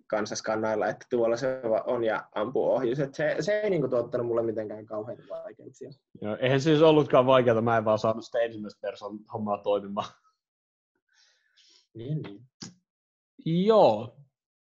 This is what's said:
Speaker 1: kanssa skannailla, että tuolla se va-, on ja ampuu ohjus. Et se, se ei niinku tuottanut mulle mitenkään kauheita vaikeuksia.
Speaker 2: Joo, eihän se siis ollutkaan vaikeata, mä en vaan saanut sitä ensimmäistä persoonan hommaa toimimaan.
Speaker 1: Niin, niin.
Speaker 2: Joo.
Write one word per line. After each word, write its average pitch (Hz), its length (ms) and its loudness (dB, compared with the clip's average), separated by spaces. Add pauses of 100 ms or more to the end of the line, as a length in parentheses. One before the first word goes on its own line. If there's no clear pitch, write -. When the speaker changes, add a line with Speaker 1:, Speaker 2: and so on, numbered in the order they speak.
Speaker 1:
kanssa 107 300 -4
skannailla, 110 520 -2
että - 220 -8
tuolla 117 260 2
se 131 240 -4 (100)
va-, 110 160 0
on 120 180 -2
ja 110 300 -2
ampuu 107 380 0
ohjus. 127 280 0
Et 135 140 -4
se, 151 260 -2
se 208 200 -2
ei 214 100 -2
niinku 151 180 0
tuottanut 120 380 -2
mulle 117 160 0
mitenkään 107 440 -6
kauheita 107 440 -10
vaikeuksia. 123 600 -16 (320)
Speaker 2:
Joo, 104 140 -4
eihän 131 240 2
se 131 40 -2
siis 156 180 4
ollutkaan 151 440 6
vaikeata, 123 360 6
mä 117 140 2
en 110 80 2
vaan 110 140 2
saanut 113 260 -2
sitä - 140 -6
ensimmäistä 110 420 -6
persoonan 104 400 -10 (120)
hommaa 107 260 -4
toimimaan. 101 500 -2 (1900)
Speaker 1:
Niin, 131 280 -8
niin. 101 180 -16 (1300)
Speaker 2:
Joo. 123 500 4 (480)